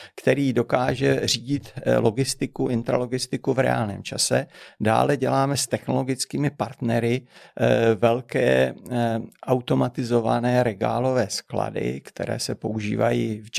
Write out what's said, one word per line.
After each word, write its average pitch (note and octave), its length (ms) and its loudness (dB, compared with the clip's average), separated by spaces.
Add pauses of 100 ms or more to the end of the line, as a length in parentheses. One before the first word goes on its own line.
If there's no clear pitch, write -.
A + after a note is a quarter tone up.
(220)
který C3+ 320 2
dokáže C3 720 2
řídit, A#2+ 520 -4
eh, A#2+ 220 2
logistiku, C3 720 0
intralogistiku B2+ 840 -2
v A#2+ 60 -2
reálném A#2 440 0
čase. - 440 -2 (320)
Dále B2 380 4
děláme C3+ 400 0
s - 100 -4
technologickými C3 840 -2
partnery, A#2 720 -2 (380)
eh, A#2 360 4
velké, B2+ 800 2 (180)
eh, A#2 280 0 (240)
automatizované B2 1200 0
regálové A2+ 640 0
sklady, G#2+ 760 -4
které - 340 -6
se - 160 -4
používají A2 840 -2
v A2 180 -18